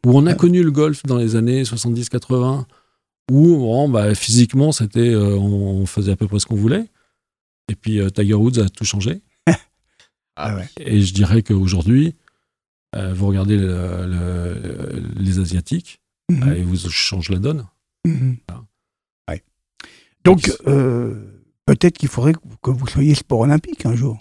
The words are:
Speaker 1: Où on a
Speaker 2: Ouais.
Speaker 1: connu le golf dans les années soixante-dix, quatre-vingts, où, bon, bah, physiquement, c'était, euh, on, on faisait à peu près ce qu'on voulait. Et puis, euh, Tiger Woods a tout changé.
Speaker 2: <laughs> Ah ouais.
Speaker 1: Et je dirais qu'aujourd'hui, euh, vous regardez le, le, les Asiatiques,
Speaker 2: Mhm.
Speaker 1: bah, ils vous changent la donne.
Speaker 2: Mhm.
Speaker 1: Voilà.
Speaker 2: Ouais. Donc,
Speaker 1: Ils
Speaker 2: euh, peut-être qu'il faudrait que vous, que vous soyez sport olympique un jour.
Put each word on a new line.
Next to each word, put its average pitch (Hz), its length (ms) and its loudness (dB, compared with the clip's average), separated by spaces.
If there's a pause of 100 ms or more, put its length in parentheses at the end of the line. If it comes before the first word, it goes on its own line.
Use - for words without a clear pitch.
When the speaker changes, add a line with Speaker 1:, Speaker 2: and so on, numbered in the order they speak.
Speaker 1:
Où 127 120 6
on 143 80 6
a 175 60 2
Speaker 2:
Ouais. 160 60 2
Speaker 1:
connu 175 260 4
le 156 80 2
golf 151 340 0
dans 127 120 0
les 113 180 0
années 123 300 0
soixante-dix, 117 440 -4
quatre-vingts, 127 560 -2 (680)
où, 156 260 6
bon, 131 320 0
bah, 104 260 2
physiquement, 123 560 2
c'était, 120 380 0
euh, 101 280 2
on, 98 440 -2
on 95 40 0
faisait 98 280 -2
à - 20 0
peu 104 120 -4
près 101 120 -2
ce - 80 -4
qu'on 113 80 -4
voulait. 127 300 0 (880)
Et 98 40 -4
puis, 107 240 -4
euh, 98 100 0
Tiger 104 240 0
Woods 117 260 2
a 98 100 2
tout - 160 -8
changé. 110 360 -4 (240)
Speaker 2:
<laughs> 170 80 4 (880)
Ah 104 140 -6
ouais. 92 140 -10 (100)
Speaker 1:
Et 110 220 0
je 92 120 0
dirais 101 300 2
qu'aujourd'hui, 101 720 0 (800)
euh, 95 180 -6
vous 98 140 -2
regardez 101 300 0
le, 90 500 -4
le, 87 920 -6 (160)
les 95 220 0
Asiatiques, 90 600 -4 (320)
Speaker 2:
Mhm. 151 80 2
Speaker 1:
bah, 131 160 2
ils 90 80 -4
vous 90 140 -2 (120)
changent 90 400 -4
la 92 100 0
donne. 131 260 -4 (400)
Speaker 2:
Mhm. 131 320 0 (100)
Speaker 1:
Voilà. 90 160 -16 (680)
Speaker 2:
Ouais. 85 140 -10 (800)
Donc, 180 240 4
Speaker 1:
Ils - 60 -2 (160)
Speaker 2:
euh, 117 720 -2 (240)
peut-être 180 320 2
qu'il 143 100 -4
faudrait 131 260 0
que 160 120 -4
vous, 110 160 -20
que 127 100 -2
vous 131 160 -4
soyez 147 280 2
sport 117 260 -2
olympique 151 440 0
un 120 120 0
jour. 117 240 -4